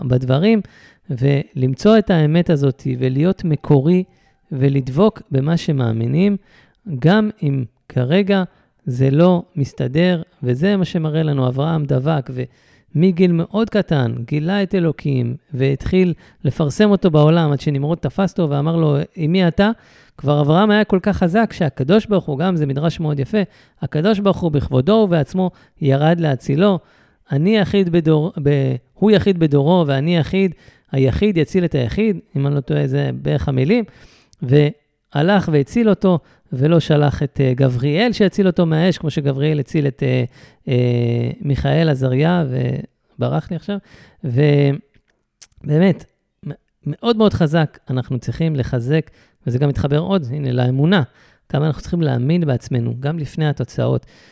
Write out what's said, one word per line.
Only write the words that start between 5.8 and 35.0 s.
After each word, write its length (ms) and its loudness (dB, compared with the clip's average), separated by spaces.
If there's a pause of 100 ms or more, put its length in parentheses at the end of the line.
גם 300 2 (140)
אם 200 -2 (260)
כרגע 540 0 (420)
זה 260 -2
לא 320 4 (120)
מסתדר, 680 -2 (220)
וזה 340 0
מה 80 0
שמראה 380 -2
לנו 240 0
אברהם 380 -2
דבק, 440 -2 (680)
ומגיל 360 2
מאוד 380 -2
קטן, 440 0 (120)
גילה 380 -2
את 120 -4
אלוקים, 600 -2 (180)
והתחיל 600 0 (300)
לפרסם 480 2
אותו 200 2
בעולם, 400 4
עד 80 -2
שנמרוד 380 -2
תפס 340 -4
אותו 180 -2
ואמר 260 -2
לו, 220 2 (180)
"עם 160 -2
מי 160 2
אתה?" 240 2 (460)
כבר 240 0
אברהם 300 4
היה 120 4
כל 180 0
כך 160 -2
חזק, 360 0
שהקדוש 520 0
ברוך 200 -2
הוא, 120 -6
גם 180 -2
זה 100 0
מדרש 340 -2
מאוד 200 -4
יפה, 220 -2 (400)
הקדוש 380 -2
ברוך 200 0
הוא 120 -2
בכבודו 420 0
ובעצמו 580 0 (300)
ירד 380 2
להצילו, 600 0 (520)
"אני 260 2
יחיד 320 0
בדור-, 420 2 (120)
ב-, 320 0 (180)
הוא 180 2
יחיד 280 2
בדורו, 480 4
ואני 300 0
יחיד, 380 0 (360)
היחיד 460 0
יציל 280 0
את 100 -2
היחיד", 440 -2 (160)
אם 120 0
אני 80 0
לא 40 0
טועה, 280 -2
זה 220 -2 (120)
בערך 260 -2
המילים, 360 0 (580)
והלך 1120 0